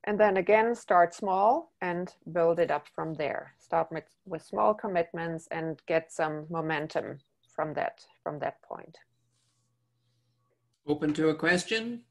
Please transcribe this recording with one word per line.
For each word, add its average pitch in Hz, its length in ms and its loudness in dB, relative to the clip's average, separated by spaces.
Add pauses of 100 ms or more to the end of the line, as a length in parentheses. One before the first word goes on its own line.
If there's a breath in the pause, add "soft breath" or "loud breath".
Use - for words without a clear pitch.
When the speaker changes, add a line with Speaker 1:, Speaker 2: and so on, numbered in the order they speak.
Speaker 1:
And 208 140 -2
then 202 200 4
again, 220 360 4
start 175 400 4
small 214 680 2
and 180 320 -2 (200)
build 170 260 4
it 170 120 2
up 147 240 -2
from 160 200 -6
there. - 460 -6
Start 165 320 -2
with, 160 120 -8 (220)
with 170 160 -8
small 208 320 0
commitments 170 800 -4
and 160 340 -6
get 165 260 -2
some 156 380 -4
momentum 156 680 -4 (360)
from 156 200 -4
that, - 300 -6 (180)
from 151 180 -8
that - 220 -8
point. - 360 -16 (1900)
Speaker 2:
Open 147 280 0
to 156 140 2
a 156 60 2
question? 220 760 -2